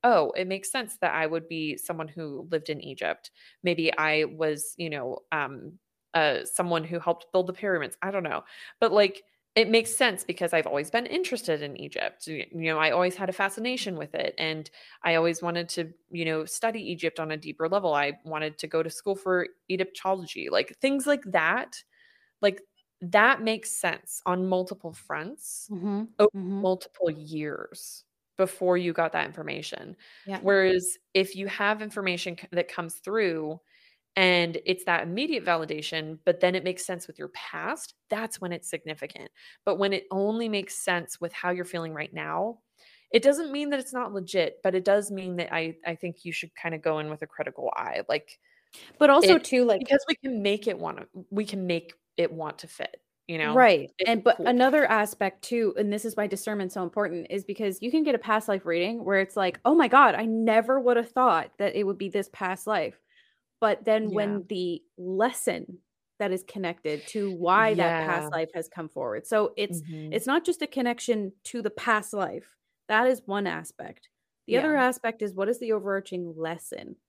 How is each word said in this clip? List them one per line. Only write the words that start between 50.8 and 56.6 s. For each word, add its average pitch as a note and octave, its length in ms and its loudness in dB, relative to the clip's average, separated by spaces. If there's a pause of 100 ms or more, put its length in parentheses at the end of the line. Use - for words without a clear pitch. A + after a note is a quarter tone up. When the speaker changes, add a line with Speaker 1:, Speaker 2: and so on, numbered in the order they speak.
Speaker 1:
we G#3 140 -2
can G3 220 -6
make E3+ 260 -4 (240)
it E3+ 140 2
want D#3+ 280 -10
to - 80 -16
fit, - 340 -12 (260)
you E3 100 -6
know? B3 280 6
Speaker 2:
Right. D#3 340 6
Speaker 1:
It's F#3 100 2
Speaker 2:
And, A3+ 140 2
but A#3+ 140 6
Speaker 1:
cool. - 80 -2
Speaker 2:
another B3+ 400 6
aspect, G#3 580 0
too, A#3 340 0
and G#3 140 0
this G#3 140 -4
is G#3+ 100 -6
why G#3 120 -2
discernment's G3 480 -4